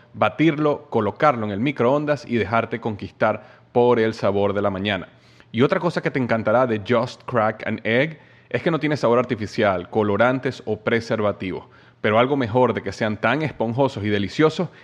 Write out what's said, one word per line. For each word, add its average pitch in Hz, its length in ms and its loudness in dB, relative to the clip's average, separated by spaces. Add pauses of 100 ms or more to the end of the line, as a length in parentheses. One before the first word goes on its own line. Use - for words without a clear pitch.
(140)
batirlo, 147 760 2
colocarlo 117 560 2
en 107 80 -2
el 98 80 -2
microondas 143 640 0
y 117 100 -2
dejarte 113 440 -2
conquistar 107 800 -4 (120)
por 123 260 4
el 110 160 2
sabor 101 400 0
de 101 80 -2
la 101 80 0
mañana. 98 380 -4 (440)
Y 117 100 0
otra 151 180 0
cosa 170 200 -4
que 160 120 -4
te 139 80 -2
encantará 113 460 2
de 110 220 -2
Just 120 360 -2
Crack 110 420 -2
an 107 160 -4
Egg 135 380 0 (280)
es - 140 -4
que 180 80 0
no 160 100 0
tiene 151 160 0
sabor 117 220 2
artificial, 101 720 0
colorantes 117 720 0
o 107 160 -4
preservativos. 104 840 -2 (340)
Pero 110 180 4
algo 131 180 4
mejor 123 360 2
de 101 100 -6
que 98 100 -6
sean 107 260 -4
tan 131 240 0
esponjosos 117 600 -2
y 104 60 -2
deliciosos 147 640 0 (140)